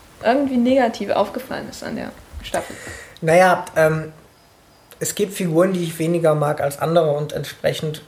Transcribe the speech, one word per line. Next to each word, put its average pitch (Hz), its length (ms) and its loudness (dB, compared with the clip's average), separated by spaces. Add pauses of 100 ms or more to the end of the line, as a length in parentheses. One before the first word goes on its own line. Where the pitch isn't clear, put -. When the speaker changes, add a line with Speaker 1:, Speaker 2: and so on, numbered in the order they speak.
(260)
Speaker 1:
irgendwie 269 320 2
negativ 240 540 2
aufgefallen - 580 -4
ist - 140 -16
an 78 140 -8
der 62 140 -8 (300)
Staffel? - 340 -6 (440)
Speaker 2:
Naja, 170 460 4 (100)
ähm, 156 380 2 (840)
es - 140 -4
gibt 202 200 -2
Figuren, 180 400 2
die 175 100 -2
ich 160 160 -6
weniger 165 340 2
mag 151 280 0
als 143 180 -4
andere 160 320 2
und 147 220 -4
entsprechend 151 760 -6